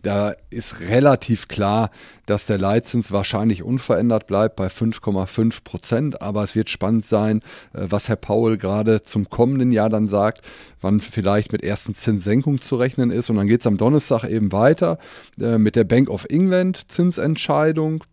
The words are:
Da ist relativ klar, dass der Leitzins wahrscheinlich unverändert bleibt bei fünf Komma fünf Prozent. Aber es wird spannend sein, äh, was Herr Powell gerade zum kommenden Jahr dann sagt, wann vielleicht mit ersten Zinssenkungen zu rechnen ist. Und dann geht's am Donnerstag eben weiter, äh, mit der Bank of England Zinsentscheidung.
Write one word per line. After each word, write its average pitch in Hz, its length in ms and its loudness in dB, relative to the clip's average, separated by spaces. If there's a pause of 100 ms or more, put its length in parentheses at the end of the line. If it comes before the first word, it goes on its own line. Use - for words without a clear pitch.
Da 104 340 -2 (120)
ist - 300 -8 (100)
relativ 123 600 2
klar, 104 420 0 (340)
dass 101 220 -2
der 104 100 0
Leitzins 107 540 0
wahrscheinlich 101 540 0
unverändert 117 640 0
bleibt 104 260 0
bei 92 140 -2
fünf 113 320 -4
Komma 95 260 -2
fünf - 380 -2
Prozent. - 580 -4
Aber 104 220 -4
es - 100 -8
wird 110 160 0
spannend 107 340 0
sein, 110 360 2 (320)
äh, - 160 -8
was 101 200 -2
Herr 113 60 0
Powell 110 440 0
gerade 104 440 0
zum - 260 -4
kommenden 127 440 2
Jahr 110 180 2
dann 107 160 0
sagt, 101 360 -2 (380)
wann 101 200 2
vielleicht 104 500 -2
mit - 140 -4
ersten 101 300 -6
Zinssenkungen 113 680 0
zu - 160 -4
rechnen 123 340 0
ist. 117 180 -4
Und 110 100 0
dann 101 100 0
geht's 113 180 2
am 104 100 2
Donnerstag 127 460 2
eben 107 300 -2
weiter, 160 460 2 (420)
äh, 113 180 2
mit 107 160 4
der 113 100 4
Bank 123 240 4
of - 180 -6
England 185 640 0
Zinsentscheidung. 156 1200 0